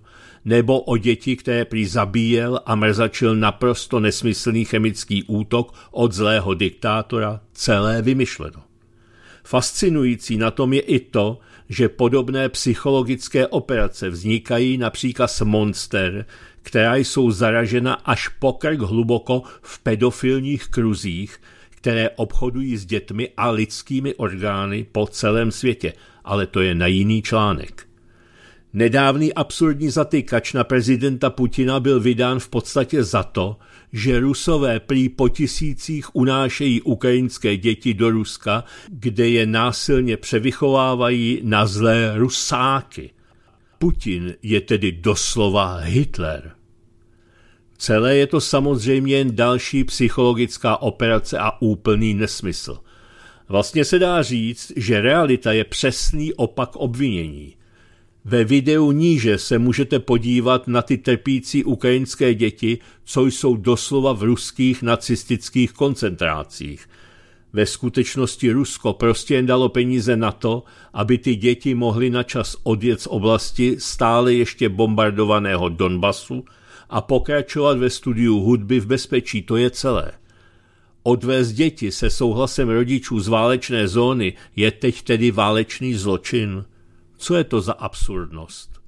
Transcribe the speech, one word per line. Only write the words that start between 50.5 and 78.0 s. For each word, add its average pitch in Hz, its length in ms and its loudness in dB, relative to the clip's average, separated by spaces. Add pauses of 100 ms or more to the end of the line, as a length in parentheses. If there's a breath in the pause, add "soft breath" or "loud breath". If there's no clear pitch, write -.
operace 113 560 0
a 104 240 -4
úplný 107 520 2
nesmysl. - 640 -6 (720 soft breath)
Vlastně 139 360 2
se 180 140 4
dá 175 220 2
říct, 117 540 -4
že 107 260 0
realita 131 500 2
je 110 120 2
přesný - 680 -2
opak - 420 -4
obvinění. 90 800 -4 (720 soft breath)
Ve 117 160 4
videu 143 480 4
níže 143 460 4
se 117 220 0
můžete 123 400 2
podívat 123 680 2
na 120 140 2
ty 131 160 0
trpící 131 640 0
ukrajinské 127 680 0
děti, 113 440 0 (260 soft breath)
co 135 220 0
jsou 127 300 2
doslova 123 580 0
v 101 100 -4
ruských 123 580 0
nacistických 117 920 -2
koncentrácích. 82 1160 -4 (640 soft breath)
Ve 104 120 2
skutečnosti 123 840 -2
Rusko 123 420 -2
prostě 117 420 0
jen 127 100 2
dalo 127 240 2
peníze 123 460 0
na 110 160 0
to, 117 320 -4 (300 loud breath)
aby 113 240 2
ty 123 180 0
děti 123 400 0
mohly 120 340 0
na 120 140 0
čas - 400 -6
odjet 110 380 0
z - 60 -10
oblasti 113 720 0
stále 120 540 2
ještě 117 360 0
bombardovaného 104 1000 2
Donbasu 92 760 -2 (440 loud breath)
a 110 120 -4
pokračovat 143 760 0
ve 127 120 2
studiu 113 500 2